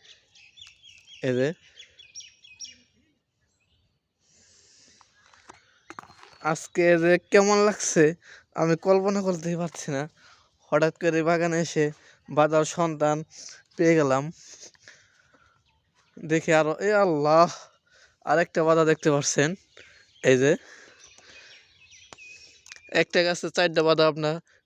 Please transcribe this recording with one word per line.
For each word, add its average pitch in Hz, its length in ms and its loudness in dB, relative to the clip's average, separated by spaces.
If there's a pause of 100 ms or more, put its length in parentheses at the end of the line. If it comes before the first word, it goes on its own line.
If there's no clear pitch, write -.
(1200)
এই 127 120 -4
যে 127 140 -2 (4000)
আজকে 160 420 -4 (140)
যে 175 140 2 (180)
কেমন 202 340 4
লাগছে 208 400 0 (520)
আমি 165 200 0
কল্পনা 196 460 0
করতেই 170 340 -4
পারছি 170 340 -10
না। 139 120 -6 (720)
হঠাৎ 156 260 0
করে 165 240 -2
বাগানে 170 380 -2
এসে 156 240 -2 (440)
বাঁধার 156 360 2
সন্তান 151 520 -2 (560)
পেয়ে 165 240 2
গেলাম। 135 260 0 (1900)
দেখি 160 360 -2
আরো, 156 280 2
এ 196 160 -2
আল্লাহ, 160 500 4 (800)
আর 147 120 0
একটা 175 260 -2
বাধা 160 200 4
দেখতে 156 260 0
পাচ্ছেন। 143 400 0 (720)
এই 131 140 4
যে 139 140 2 (2500)
একটা 165 300 0
গাছে 175 280 -4
চারটা 170 320 0
বাধা 160 240 2
আপনার 156 300 -2 (300)